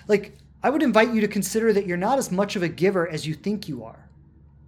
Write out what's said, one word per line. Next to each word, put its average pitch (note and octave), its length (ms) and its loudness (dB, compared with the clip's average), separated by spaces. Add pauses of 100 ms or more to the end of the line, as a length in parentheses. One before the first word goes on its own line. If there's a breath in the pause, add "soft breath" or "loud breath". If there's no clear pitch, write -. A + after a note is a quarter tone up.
like, G3+ 280 0 (280)
I B3 60 4
would D4+ 120 0
invite A3+ 320 4
you A3 60 2
to G#3 80 2
consider A3 440 0
that G3 140 0
you're F3 100 -2
not A3+ 220 0
as - 140 -4
much G3 240 0
of F3 80 0
a E3 40 -2
giver F3 400 0
as D#3 160 -6
you D#3 100 -4
think - 340 -6
you A#2+ 160 -10
are. - 240 -20 (600)